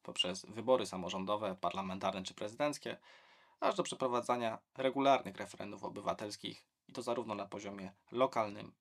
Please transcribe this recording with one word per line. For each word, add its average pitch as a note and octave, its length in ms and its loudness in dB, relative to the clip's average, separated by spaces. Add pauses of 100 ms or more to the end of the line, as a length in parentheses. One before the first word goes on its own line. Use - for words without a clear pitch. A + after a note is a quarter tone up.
poprzez - 420 -2
wybory G#2+ 400 4
samorządowe, F#2+ 680 -2
parlamentarne F#2+ 680 -2
czy - 100 -8
prezydenckie, G#2 640 -4 (640)
aż - 160 4
do F#3 80 0
przeprowadzania A#2+ 760 0 (180)
regularnych C3 600 4
referendów G2+ 460 -8
obywatelskich, G#2 840 -4 (220)
i - 60 -20
to B2+ 80 -6
zarówno A#2 340 -2
na G2+ 100 -4
poziomie G2 460 -8 (200)
lokalnym A2 680 2